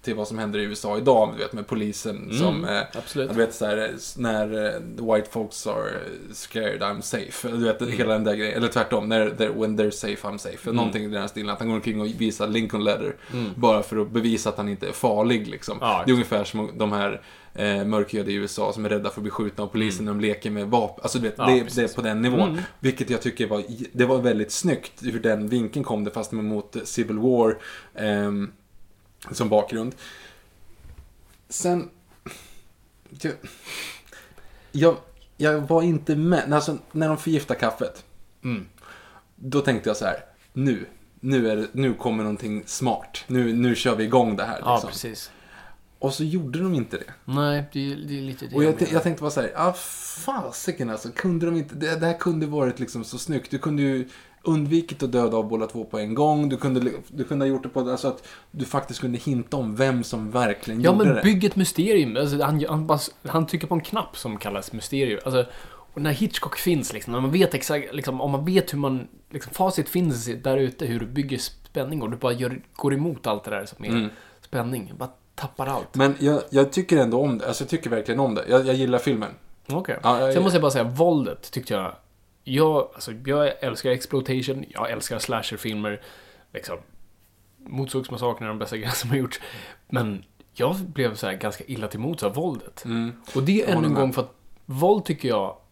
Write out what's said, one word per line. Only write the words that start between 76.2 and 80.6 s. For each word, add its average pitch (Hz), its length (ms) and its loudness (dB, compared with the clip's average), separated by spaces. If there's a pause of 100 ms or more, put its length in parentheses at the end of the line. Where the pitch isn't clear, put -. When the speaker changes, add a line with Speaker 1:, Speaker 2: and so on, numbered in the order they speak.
Speaker 1:
jag 135 220 6
tycker 185 260 4
ändå 123 240 6
om 135 160 2
det. 113 100 -4
Alltså, 123 160 -4
jag 131 60 -8
tycker 160 200 -2
verkligen 117 300 0
om 123 160 2
det. - 140 -2
Jag, 131 160 8
jag 131 100 4
gillar 123 240 4
filmen. 110 320 0 (360)
Speaker 2:
Okej. 156 360 -2
Speaker 1:
Ja, 120 160 6
jag 135 140 4
Speaker 2:
Sen 175 100 4
måste 185 120 4
jag 160 60 6